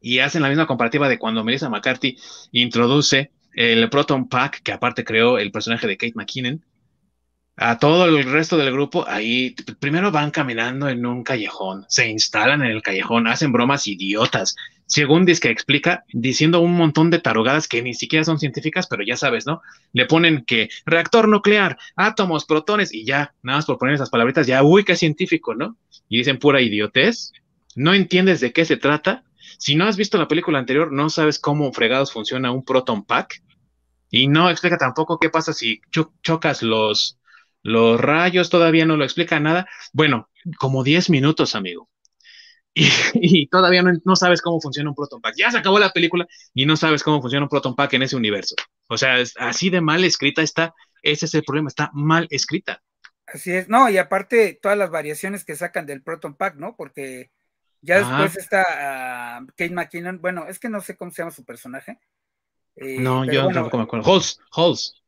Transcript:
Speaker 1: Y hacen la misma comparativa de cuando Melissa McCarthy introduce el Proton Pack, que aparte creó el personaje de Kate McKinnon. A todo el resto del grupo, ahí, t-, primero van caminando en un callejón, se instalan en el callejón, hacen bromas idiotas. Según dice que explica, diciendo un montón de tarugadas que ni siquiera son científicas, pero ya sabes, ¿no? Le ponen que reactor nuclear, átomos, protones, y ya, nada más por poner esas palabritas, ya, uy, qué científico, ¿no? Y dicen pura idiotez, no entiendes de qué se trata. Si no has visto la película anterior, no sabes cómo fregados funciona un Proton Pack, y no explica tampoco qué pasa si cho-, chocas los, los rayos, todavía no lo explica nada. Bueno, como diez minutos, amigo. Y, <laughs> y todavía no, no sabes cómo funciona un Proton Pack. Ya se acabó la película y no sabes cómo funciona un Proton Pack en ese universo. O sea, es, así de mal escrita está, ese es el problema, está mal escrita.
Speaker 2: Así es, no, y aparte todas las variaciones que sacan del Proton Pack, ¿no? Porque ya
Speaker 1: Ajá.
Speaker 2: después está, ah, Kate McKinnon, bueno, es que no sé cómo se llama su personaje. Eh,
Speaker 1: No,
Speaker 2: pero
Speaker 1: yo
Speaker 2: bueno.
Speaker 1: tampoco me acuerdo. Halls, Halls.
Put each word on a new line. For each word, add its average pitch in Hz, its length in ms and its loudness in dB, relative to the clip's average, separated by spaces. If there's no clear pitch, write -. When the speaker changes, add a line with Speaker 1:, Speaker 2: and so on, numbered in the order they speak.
Speaker 1:
Y 123 200 -2
hacen 147 220 0
la 139 60 2
misma 151 200 2
comparativa 131 400 0
de 120 100 0
cuando 113 240 -4
Melissa 135 260 -2
McCarthy 123 480 -4
introduce 123 800 2
el 117 360 2
Proton 139 380 0
Pack, 131 340 -2
que 107 100 -6
aparte 120 320 -4
creó 117 340 2
el 101 120 -2
personaje 113 380 -4
de 98 80 -4
Kate 117 180 -6
McKinnon. 127 500 -8
A 117 220 0
todo 170 280 4
el 156 180 4
resto 156 320 0
del 135 160 2
grupo, 139 360 -2
ahí, 117 420 -2
t-, - 240 -16
primero 165 380 -2
van 151 180 0
caminando 131 580 -4
en 120 160 -4
un 123 200 -4
callejón, 98 640 -6
se 123 200 0
instalan 113 540 0
en 120 80 0
el 110 120 -4
callejón, 113 440 -2
hacen 131 260 0
bromas 123 360 0
idiotas. 98 680 -2
Según 147 380 4
dice 170 180 4
que 123 80 2
explica, 143 600 -2
diciendo 131 480 2
un 170 120 4
montón 165 380 4
de 170 100 2
tarugadas 123 480 0
que 120 140 -2
ni 123 120 -8
siquiera 156 300 -2
son 160 160 0
científicas, 151 480 -4
pero 101 180 -6
ya 120 100 -4
sabes, 120 300 -2
¿no? 151 140 -6
Le 123 140 0
ponen 160 380 4
que 110 240 0
reactor 170 420 4
nuclear, 202 480 2
átomos, 185 480 0
protones, 185 500 0
y 110 100 -10
ya, 139 380 -2
nada 131 160 -2
más 151 80 -4
por 127 120 -2
poner 135 160 0
esas 135 160 -4
palabritas, 127 380 2
ya, 131 160 4
uy, 185 200 6
qué 180 120 2
científico, 160 580 -2
¿no? 170 220 -8
Y 113 100 -2
dicen 127 200 0
pura 139 240 4
idiotez, 117 720 0
no 151 180 4
entiendes 185 460 2
de 123 120 -2
qué 165 120 2
se 151 140 0
trata. 151 440 0
Si 143 180 -2
no 175 100 2
has 220 100 0
visto 202 220 0
la 156 100 0
película 160 300 0
anterior, 135 340 0
no 143 180 0
sabes 151 280 0
cómo 147 340 -2
fregados 131 400 0
funciona 127 380 -4
un 131 140 -6
Proton 127 400 -2
Pack, - 380 -4
y 127 180 4
no 165 220 6
explica 170 280 0
tampoco 156 420 -2
qué 160 100 2
pasa 160 220 -2
si 113 300 -6
cho-, - 300 -2
chocas 160 420 -2
los, 110 540 0
los 113 380 4
rayos, 170 500 2
todavía 165 360 4
no 160 100 2
lo 147 80 0
explica 165 340 -2
nada. 160 300 0
Bueno, 143 360 0
como 135 240 0
diez 160 280 2
minutos, 147 440 2
amigo. 92 340 -8
Y, 156 160 2
<laughs> - 260 0
y 175 340 4
todavía 180 340 4
no, 180 100 4
no 190 120 4
sabes 180 240 4
cómo 170 200 -2
funciona 147 300 -6
un 139 60 -10
Proton 131 240 -10
Pack. - 160 -8
Ya 202 140 0
se 233 80 -2
acabó 190 200 2
la 196 120 4
película 175 360 -2
y 131 120 0
no 156 100 2
sabes 151 260 0
cómo 151 180 2
funciona 131 240 -2
un 135 60 -6
Proton 135 260 -2
Pack 139 180 0
en 127 80 2
ese 135 140 -4
universo. 104 380 -2
O - 80 -4
sea, 131 220 2
es, 123 180 -2
así 170 340 -4
de 180 100 2
mal 165 240 2
escrita 143 360 0
está, 165 340 -2
ese 151 240 -2
es 151 80 -6
el 151 80 2
problema, 147 260 -4
está 147 240 -6
mal 160 380 0
escrita. - 520 -6
Speaker 2:
Así - 260 -10
es, 185 160 -4
no, 240 220 4
y 196 80 2
aparte 196 600 0
todas 202 180 0
las 190 120 -2
variaciones 160 540 -8
que 151 120 -12
sacan 170 300 -8
del 143 160 -14
Proton 160 340 -12
Pack, 190 200 -6
¿no? 175 200 -14
Porque 135 540 -16
ya 117 140 0
Speaker 1:
Ajá. 127 280 2
Speaker 2:
después 165 120 -4
está, 190 320 -2
ah, 127 800 -8
Kate 170 140 -6
McKinnon, 175 500 -10
bueno, 175 280 -8
es 185 100 -16
que 247 100 -12
no 208 120 -8
sé 185 160 -16
cómo 175 140 -14
se 175 120 -12
llama 143 100 -10
su - 120 -20
personaje. 123 540 -18
Eh, 135 260 -12
Speaker 1:
No, 127 220 0
Speaker 2:
pero 139 120 0
Speaker 1:
yo 135 60 2
Speaker 2:
bueno. 139 120 0
Speaker 1:
tampoco 120 240 -2
me 117 60 -2
acuerdo. 113 240 -4
Halls, - 320 2
Halls. - 560 -2